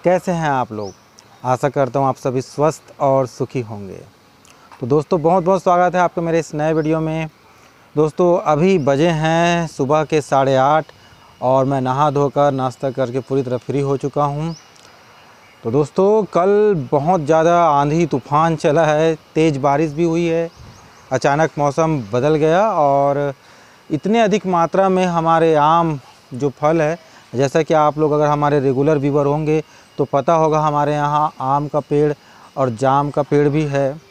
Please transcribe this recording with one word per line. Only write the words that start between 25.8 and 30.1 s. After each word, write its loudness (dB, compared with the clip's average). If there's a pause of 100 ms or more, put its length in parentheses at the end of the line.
जो -4
फल 0
है, -2 (380)
जैसा 0
कि -2
आप 2
लोग 0
अगर 2
हमारे 0
regular 0
viewer 0
होंगे -2 (340)
तो 0
पता 0